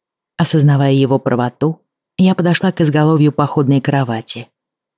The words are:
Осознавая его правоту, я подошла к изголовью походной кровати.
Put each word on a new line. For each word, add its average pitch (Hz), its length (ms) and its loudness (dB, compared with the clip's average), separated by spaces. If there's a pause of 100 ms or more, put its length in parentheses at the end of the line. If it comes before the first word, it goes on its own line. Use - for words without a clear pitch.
(380)
Осознавая 143 540 2
его 135 260 2
правоту, 123 640 -4 (360)
я 185 180 2
подошла 175 360 -2
к - 100 -4
изголовью 151 500 2
походной 139 500 0
кровати. 120 680 -6 (480)